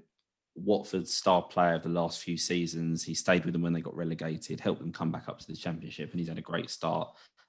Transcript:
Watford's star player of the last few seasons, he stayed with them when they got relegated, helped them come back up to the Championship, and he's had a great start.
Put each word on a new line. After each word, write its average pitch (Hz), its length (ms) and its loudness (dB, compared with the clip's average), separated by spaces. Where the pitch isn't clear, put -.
Watford's 95 580 0
star 92 280 6
player 87 340 4
of 82 80 -2
the 82 60 -2
last 85 320 0
few 85 140 -4
seasons, 82 640 0
he 82 120 -6
stayed 85 320 4
with 87 80 0
them 85 80 2
when 85 100 2
they 82 80 2
got 80 160 -6
relegated, 82 640 -4
helped - 220 0
them 85 100 -6
come - 180 -2
back 80 200 -4
up - 100 -10
to - 80 -18
the 80 80 -10
Championship, 80 560 -8
and 90 80 -4
he's 82 80 -2
had 82 100 -6
a 85 40 -6
great 87 280 -4
start. 82 460 -2